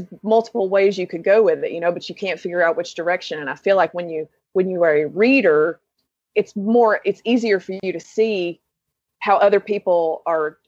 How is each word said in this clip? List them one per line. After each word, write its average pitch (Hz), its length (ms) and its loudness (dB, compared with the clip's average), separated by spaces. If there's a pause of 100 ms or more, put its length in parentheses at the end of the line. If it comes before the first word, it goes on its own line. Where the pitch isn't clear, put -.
(240)
multiple 220 460 0
ways 196 280 2
you 180 100 -6
could 170 160 -10
go 202 200 4
with 156 200 2
it, 123 80 -6
you 170 100 -8
know, 170 100 0
but - 160 -8
you 180 80 -12
can't 175 240 -6
figure 175 220 -4
out 165 160 2
which 170 180 -8
direction. 170 440 -4
And 143 100 -8
I 131 60 -6
feel 196 200 0
like 170 180 0
when 175 160 -8
you, 156 200 -8 (240)
when 185 160 0
you 180 140 -2
are 156 120 2
a 151 120 0
reader, 170 720 2 (560)
it's - 200 -2
more, 214 480 2
it's 196 220 -4
easier 220 340 0
for 190 240 -10
you 190 80 -4
to 165 80 -6
see 190 600 -4 (580)
how 202 180 2
other 202 220 4
people 180 680 -2
are, 160 320 -4 (100)